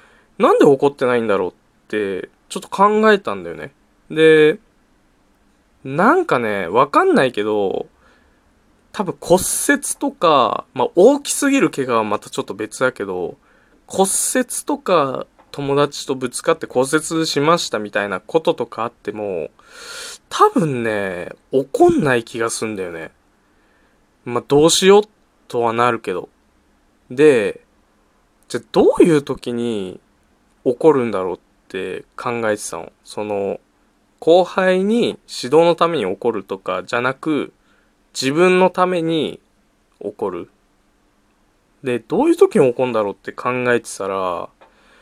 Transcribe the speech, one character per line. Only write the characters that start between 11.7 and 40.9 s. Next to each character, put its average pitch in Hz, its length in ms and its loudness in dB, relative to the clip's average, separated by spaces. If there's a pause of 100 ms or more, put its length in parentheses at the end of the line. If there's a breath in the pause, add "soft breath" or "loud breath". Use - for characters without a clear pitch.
怪 135 140 -6
我 123 120 0
は 113 60 0
ま 104 160 -4
た - 100 -16
ち - 100 -8
ょ 131 40 -8
っ - 20 -10
と - 80 -12
別 107 260 -10
だ 127 120 0
け 104 140 -10
ど、 90 320 -8 (500 soft breath)
骨 190 220 0 (260)
折 254 100 0 (200)
と 294 120 -4
か、 139 500 -2 (240)
友 139 240 -4
達 143 320 -2
と 139 80 -4
ぶ 127 140 -8
つ - 120 -10
か 170 120 0
っ - 40 0
て - 100 -10
骨 135 240 0
折 160 360 -2
し 151 120 -4
ま 160 200 2
し - 100 -8
た 117 80 -6
み 104 140 -8
た 104 120 -2
い 104 60 -6
な 95 100 -6
こ - 200 -4
と - 160 0
と 120 100 -6
か - 180 -8
あ 113 40 -4
っ 117 40 -8
て - 200 -10
も、 101 400 -8 (800 loud breath)
多 415 200 2
分 151 340 -2
ね、 98 460 -4 (220)
怒 143 380 4
ん 320 140 2
な 135 120 2
い 117 80 -2
気 - 160 -12
が 117 100 -2
す - 160 -6
ん 110 100 -6
だ 95 80 -8
よ 87 80 -10
ね。 82 200 -12 (1120)
ま 120 140 -4
あ、 113 80 -6
ど 143 180 4
う - 40 6
し - 180 2
よ 202 140 8
う - 20 -12 (440)
と 120 140 -2
は 117 120 0
な 120 180 2
る 113 80 -4
け 98 140 -6
ど。 87 160 -8 (800)
で、 123 500 4 (880)
じ - 100 -8
ゃ 120 40 -6
あ - 100 -20
ど 311 280 4
う 392 40 8
い 175 120 6
う 147 60 2
時 123 320 -8
に 113 460 -6 (640)
怒 143 300 4
る 127 120 0
ん 113 60 -4
だ 98 100 -2
ろ 92 120 -4
う 87 40 -8
っ - 20 -20 (280)
て 92 380 -10 (100)
考 117 340 -4
え 107 80 0
て - 120 -12
た - 80 -10
の。 - 140 -14 (120)
そ - 200 -12
の、 101 360 -4 (640)
後 175 220 6
輩 185 400 0
に 208 420 0
指 - 260 -6
導 165 120 6
の 170 100 4
た 170 140 0
め 170 80 -4
に 113 80 -2
怒 101 260 -4
る 101 140 -8
と 98 120 -8
か 92 260 -6
じ - 120 -8
ゃ 120 60 0
な 127 120 -2
く、 139 380 -4 (600)
自 131 180 -4
分 180 260 2
の 185 120 4
た 180 160 0
め 180 160 -2
に 160 400 -4 (580)
怒 101 300 -8
る。 87 200 -10 (1300)